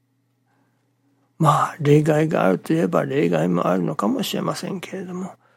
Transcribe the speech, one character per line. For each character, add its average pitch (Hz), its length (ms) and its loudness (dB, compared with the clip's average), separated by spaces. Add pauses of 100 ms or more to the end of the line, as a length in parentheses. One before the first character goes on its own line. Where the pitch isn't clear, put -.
(1400)
ま - 340 2
あ、 - 80 -18
例 147 240 6
外 156 240 2
が - 160 0
あ 185 80 4
る 170 60 0
と - 140 -6
い 160 40 2
え 180 100 0
ば 165 180 0
例 143 240 0
外 170 200 0
も 175 180 0
あ 180 100 2
る 180 60 0
の 156 140 -2
か 196 120 -2
も 247 140 -2
し - 140 -6
れ 185 60 -4
ま 170 120 -4
せ - 160 -10
ん 185 100 -8
け - 120 -14
れ 190 120 -10
ど 180 100 -12
も、 180 180 -10 (240)